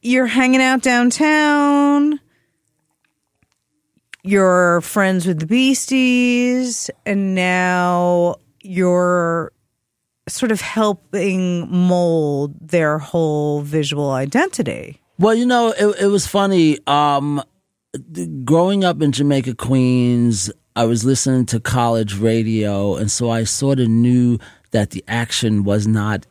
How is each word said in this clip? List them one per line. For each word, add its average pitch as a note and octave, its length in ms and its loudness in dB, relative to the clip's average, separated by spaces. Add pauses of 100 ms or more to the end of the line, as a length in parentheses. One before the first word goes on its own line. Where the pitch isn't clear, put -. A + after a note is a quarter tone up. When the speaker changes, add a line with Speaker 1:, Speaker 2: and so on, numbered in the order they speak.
Speaker 1:
you're B3+ 240 0
hanging B3+ 340 2
out C4 220 2
downtown. C#4+ 1400 2 (2000)
You're F3+ 600 2
friends F#3+ 440 0
with E3+ 140 -2
the D#3+ 60 -4
Beasties, B3 1400 0 (160)
and G3 280 -2
now F3+ 1000 0 (260)
you're F3+ 880 0 (800)
sort A3+ 240 -2
of G3+ 80 -2
helping F#3 1080 -4
mold E3 920 0
their D#3 380 0
whole D3 640 -2
visual D3 480 -2
identity. C#3+ 880 -4 (180)
Speaker 2:
Well, G#3+ 160 4
you A#3+ 120 0
know, A#3+ 240 2
it, G3+ 320 0
it G3+ 60 2
was G3+ 180 0
funny. F#3+ 600 2
Um, C#3+ 560 0 (720)
th-, E3+ 140 -8 (160)
growing F#3 400 2
up E3 160 0
in D3 120 2
Jamaica, C3+ 420 0
Queens, B2 960 2 (260)
I A#2 80 2
was A2+ 180 0
listening B2+ 440 0
to A#2+ 120 -4
college A2+ 600 -2
radio, G#2+ 800 0
and G#2+ 140 -4
so A#2+ 200 -2
I A2+ 140 -2
sort C#3 360 -2
of A#2+ 80 2
knew A#2+ 500 2 (340)
that G#2 180 -2
the F#2+ 180 -10
action A2+ 560 -2
was G2+ 220 0
not G#2+ 440 -2